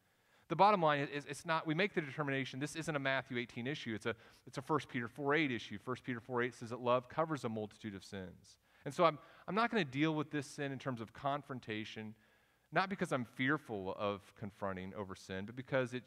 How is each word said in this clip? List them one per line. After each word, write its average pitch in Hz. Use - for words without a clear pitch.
The 165
bottom 196
line 147
is, 143
it's -
not, 160
we 156
make 196
the 175
determination, 135
this 151
isn't 160
a 143
Matthew 135
eighteen 120
issue, 135
it's 101
a, 113
it's -
a 139
First 151
Peter 120
four 143
eight 156
issue. 107
First -
Peter 120
four 120
eight 123
says 113
that 120
love 123
covers 156
a 120
multitude 107
of 92
sins. -
And 131
so 180
I'm, 151
I'm 175
not 226
gonna 208
deal 147
with 151
this 147
sin 143
in 131
terms 127
of 107
confrontation, 113
not 185
because 185
I'm 131
fearful 123
of 101
confronting 95
over 95
sin, 95
but 117
because 127
it, 123